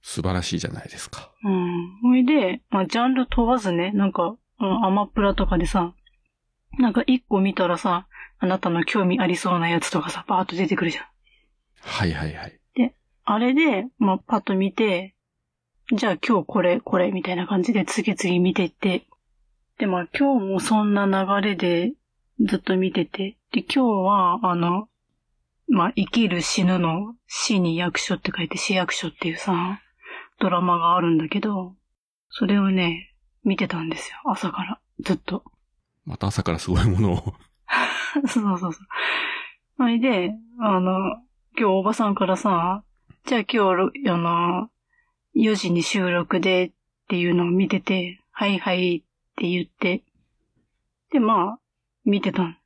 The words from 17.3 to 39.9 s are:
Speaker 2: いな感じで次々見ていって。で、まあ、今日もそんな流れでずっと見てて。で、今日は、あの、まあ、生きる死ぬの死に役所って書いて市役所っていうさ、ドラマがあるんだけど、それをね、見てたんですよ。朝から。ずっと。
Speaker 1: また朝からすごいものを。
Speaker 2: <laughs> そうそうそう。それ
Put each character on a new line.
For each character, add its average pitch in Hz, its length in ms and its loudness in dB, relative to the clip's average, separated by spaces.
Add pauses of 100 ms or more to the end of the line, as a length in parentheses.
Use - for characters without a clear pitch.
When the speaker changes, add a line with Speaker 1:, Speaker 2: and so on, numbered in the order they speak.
Speaker 2:
い - 20 -2
な 175 120 -4
感 190 160 0
じ 226 100 0
で 196 100 2
次 208 340 -2
々 180 220 0
見 180 140 4
て 190 100 0
い - 40 2
っ - 40 -6
て。 - 320 -2 (760)
で、 220 60 0
ま 185 160 0
あ、 170 60 -8 (100)
今 277 220 4
日 196 60 -2
も 190 140 0
そ 214 240 2
ん 208 100 2
な 202 120 2
流 196 420 2
れ 202 80 0
で 175 380 0 (460)
ず 208 180 2
っ - 20 0
と 185 180 0
見 185 140 0
て 175 140 0
て。 - 320 -8 (140)
で、 - 100 0
今 - 80 -12
日 277 140 2
は、 196 560 2 (120)
あ 175 40 0
の、 175 320 -2 (840)
ま 190 180 4
あ、 240 60 -4
生 196 180 0
き 226 160 2
る 175 140 0
死 190 220 -2
ぬ 185 160 2
の 175 360 -2 (120)
死 - 320 -2
に 165 180 0
役 175 220 -4
所 - 160 -2
っ - 40 -8
て - 160 -6
書 185 60 -6
い 156 80 -4
て - 80 -6
市 - 160 -2
役 185 200 0
所 - 160 -6
っ - 20 -16
て - 160 -8
い 160 60 -4
う 165 40 -8
さ、 180 440 -2 (580)
ド 190 100 2
ラ 175 120 2
マ 180 160 2
が 170 180 4
あ 180 60 4
る 170 100 2
ん 160 60 4
だ 156 120 0
け 208 100 -2
ど、 190 360 -4 (540)
そ - 160 -4
れ 202 140 4
を 196 100 2
ね、 180 440 0 (300)
見 196 120 2
て 190 120 -2
た 170 120 -4
ん 160 100 -6
で 160 80 -6
す - 140 -14
よ。 - 140 -18
朝 202 260 -2
か - 120 -6
ら。 185 160 -10 (200)
ず - 140 -2
っ 156 40 0
と。 - 260 -8 (600)
Speaker 1:
ま - 120 -10
た 101 100 -2
朝 98 160 -2
か 85 100 0
ら 82 60 -2
す - 100 -8
ご 90 120 2
い 101 40 4
も 98 140 2
の 101 140 2
を。 92 200 -4 (440)
Speaker 2:
<laughs> - 500 -2
そ - 120 0
う 214 40 -2
そ 202 120 2
う - 40 -4
そ 180 100 -4
う。 165 40 -6 (1040)
そ 254 60 2
れ 233 160 2